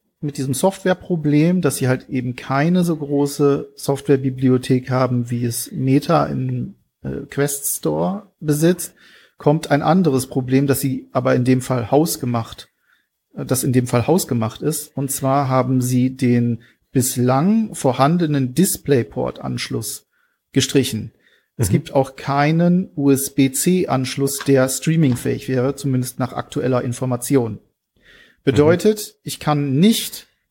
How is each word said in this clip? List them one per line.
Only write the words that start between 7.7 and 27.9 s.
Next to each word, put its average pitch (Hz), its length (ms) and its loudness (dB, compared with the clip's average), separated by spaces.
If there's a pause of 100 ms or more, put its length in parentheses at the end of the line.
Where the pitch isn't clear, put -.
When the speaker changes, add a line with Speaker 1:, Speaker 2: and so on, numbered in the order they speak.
Speaker 1:
Store 175 640 -4
besitzt, 156 540 0 (440)
kommt 156 340 0
ein 143 100 2
anderes 151 460 2
Problem, 131 400 0
das 131 140 2
sie 131 300 -4
aber 131 240 0
in 127 100 2
dem 127 160 2
Fall 123 280 -4
hausgemacht, 127 800 -2 (680)
äh, 147 100 -8
das 127 180 -2
in 135 100 0
dem 123 140 2
Fall 120 200 0
hausgemacht 120 540 0
ist. - 340 -6
Und 135 160 -4
zwar 135 380 0
haben 131 320 2
sie 127 340 0
den 120 460 0 (300)
bislang 135 840 2
vorhandenen 139 800 0
DisplayPort-Anschluss 127 1500 -2 (440)
gestrichen. 120 600 0 (440)
Es 95 120 0
Speaker 2:
Mhm. - 40 2
Speaker 1:
gibt - 200 0
auch 135 220 0
keinen 165 800 2
U-S-B-C-Anschluss, 139 1500 0
der 131 240 4
streamingfähig 131 800 0
wäre, 131 280 -2
zumindest 127 440 -4
nach 127 140 -4
aktueller - 500 -4
Information. 123 760 -2 (840)